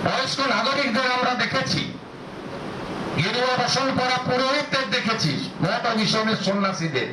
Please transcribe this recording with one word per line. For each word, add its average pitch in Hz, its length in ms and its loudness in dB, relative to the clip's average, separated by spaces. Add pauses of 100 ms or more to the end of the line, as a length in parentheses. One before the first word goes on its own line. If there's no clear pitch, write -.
বয়স্ক - 360 0
নাগরিকদের 254 720 2
আমরা 247 240 2
দেখেছি, 262 440 0 (1400)
গেরুয়া 247 460 2
বসন 262 340 2
পরা 254 340 0
পুরোহিতদের 269 600 0
দেখেছি, 202 580 0 (120)
মহাত্মা 180 320 0
মিশনের 220 420 2
সন্ন্যাসীদের 185 760 0